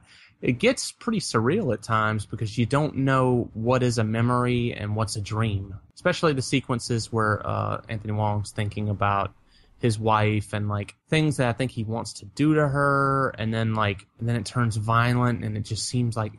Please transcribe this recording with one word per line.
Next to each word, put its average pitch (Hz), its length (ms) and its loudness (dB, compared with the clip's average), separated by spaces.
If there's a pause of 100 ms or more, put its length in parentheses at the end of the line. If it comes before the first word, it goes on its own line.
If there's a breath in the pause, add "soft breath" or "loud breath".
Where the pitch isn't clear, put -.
(420 loud breath)
it - 180 0
gets - 320 0
pretty 226 280 -4
surreal 127 540 0
at - 80 -4
times 107 460 0
because 110 280 -8
you 120 120 2
don't 143 300 0
know 131 580 2
what 120 260 2
is 120 160 2
a 117 60 2
memory 120 720 2
and 104 200 -4
what's 110 200 -2
a 107 60 -4
dream. 101 520 -2 (220)
Especially 170 380 2
the 131 100 -2
sequences 120 680 -2
where, 107 360 2
uh, 104 420 -2
Anthony 107 240 -6
Wong's 104 380 -2
thinking 107 380 -4
about 101 440 0 (460 soft breath)
his 110 200 2
wife 107 540 2
and, 104 140 -2
like, 104 280 -4 (120)
things 156 300 2
that 127 120 2
I 117 40 0
think 127 160 -2
he 117 140 -6
wants 110 300 -6
to - 120 -16
do 147 300 2
to 151 120 4
her, 139 680 2
and 110 160 -2
then, 113 220 0
like, 101 320 0 (120)
and 113 80 -4
then 120 80 2
it 113 80 -2
turns 117 320 0
violent, 117 680 2
and 107 120 -4
it 107 100 -4
just - 220 -6
seems 120 300 -2
like, 107 220 -2